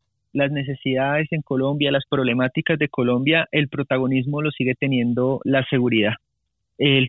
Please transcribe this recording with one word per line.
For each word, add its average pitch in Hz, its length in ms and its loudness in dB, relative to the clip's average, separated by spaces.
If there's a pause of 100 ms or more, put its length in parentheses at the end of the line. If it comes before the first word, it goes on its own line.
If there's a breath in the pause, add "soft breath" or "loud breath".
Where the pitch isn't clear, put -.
(340)
las 143 180 0
necesidades 139 760 -2
en 160 100 -2
Colombia, 139 500 -2
las 139 180 0
problemáticas 131 720 0
de 151 100 0
Colombia, 135 600 0
el 147 180 0
protagonismo 135 760 -2
lo 151 80 -2
sigue 127 280 -2
teniendo 127 640 0
la 135 260 2
seguridad. 113 420 2 (640)
El 135 320 2